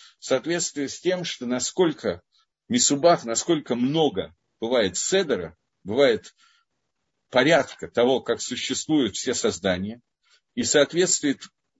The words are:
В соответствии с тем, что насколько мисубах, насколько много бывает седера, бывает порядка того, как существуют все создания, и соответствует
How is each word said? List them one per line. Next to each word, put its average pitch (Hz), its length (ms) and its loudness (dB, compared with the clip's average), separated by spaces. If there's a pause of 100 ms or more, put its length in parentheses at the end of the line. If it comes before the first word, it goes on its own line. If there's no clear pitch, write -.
(180)
В - 80 -20
соответствии 143 600 -2
с - 140 -12
тем, 180 240 -2
что 127 220 -10
насколько 123 760 -2 (480)
мисубах, 143 560 4
насколько 127 500 -2
много 120 600 0 (260)
бывает 110 380 0
седера, 131 580 -2 (280)
бывает 113 500 2 (960)
порядка 131 580 2
того, 120 320 2
как 117 220 -4
существуют 127 720 -2
все - 160 -4
создания, 101 680 -2 (520)
и 123 100 -2
соответствует 151 800 2 (360)